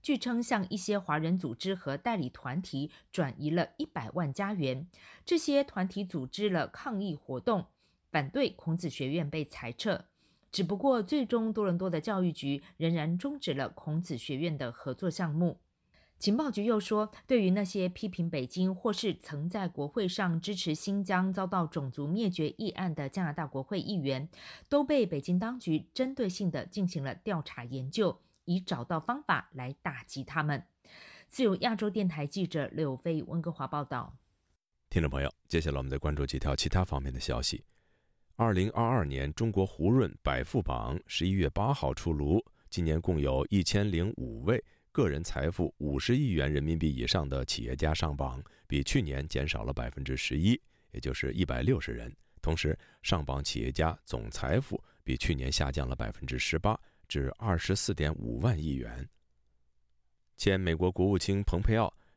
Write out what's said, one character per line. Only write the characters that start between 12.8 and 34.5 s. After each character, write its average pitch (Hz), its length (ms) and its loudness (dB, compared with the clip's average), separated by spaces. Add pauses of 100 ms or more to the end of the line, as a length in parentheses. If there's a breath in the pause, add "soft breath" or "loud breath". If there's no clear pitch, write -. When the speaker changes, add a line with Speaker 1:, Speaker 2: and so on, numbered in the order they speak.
Speaker 1:
然 165 240 0
终 277 200 -4
止 160 140 -2
了 135 160 -2
孔 156 320 -4
子 165 160 -4
学 131 200 -6
院 156 200 -2
的 127 140 -6
合 127 240 -6
作 180 160 -2
项 160 240 -2
目。 170 260 2 (560 soft breath)
情 202 200 2
报 302 120 0
局 208 160 -2
又 220 140 4
说， 214 320 0 (160 loud breath)
对 240 160 6
于 185 80 6
那 202 140 4
些 185 240 0
批 185 200 -6
评 175 220 -2
北 131 160 -2
京 185 260 0
或 196 200 -2
是 208 240 -2
曾 151 340 -6
在 196 160 -2
国 151 200 -4
会 196 200 0
上 180 340 0
支 208 140 -4
持 170 180 -2
新 196 300 -2
疆 190 300 2
遭 190 120 -2
到 180 220 0
种 143 240 -4
族 143 160 -6
灭 196 240 0
绝 156 200 0
议 208 200 -4
案 175 240 -2
的 139 140 -4
加 185 160 -4
拿 147 80 -2
大 156 160 -4
国 135 120 -6
会 185 200 -4
议 - 140 -4
员， 139 340 -2 (400 loud breath)
都 285 160 4
被 277 200 4
北 160 160 -2
京 180 200 2
当 240 180 -4
局 160 340 0
针 262 220 -2
对 226 140 0
性 180 200 -2
地 147 160 -2
进 190 220 -2
行 165 160 -2
了 135 140 -4
调 175 260 -4
查 - 220 -12
研 131 260 -6
究， 190 320 0 (220 soft breath)
以 180 160 0
找 120 240 -4
到 165 160 -2
方 254 240 -4
法 151 280 0
来 131 300 -8
打 135 220 -6
击 - 180 -8
他 151 220 -2
们。 143 200 0 (640 loud breath)
自 - 140 -2
由 196 140 6
亚 240 180 0
洲 208 160 0
电 196 160 0
台 156 180 -2
记 175 220 -2
者 151 220 -2
柳 139 280 -2
飞 160 280 -2
温 165 180 -4
哥 170 80 -4
华 139 160 -6
报 147 180 -2
道。 - 320 -8 (720)